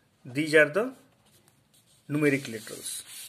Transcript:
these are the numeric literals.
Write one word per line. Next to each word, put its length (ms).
these 280
are 140
the 240
numeric 440
literals. 500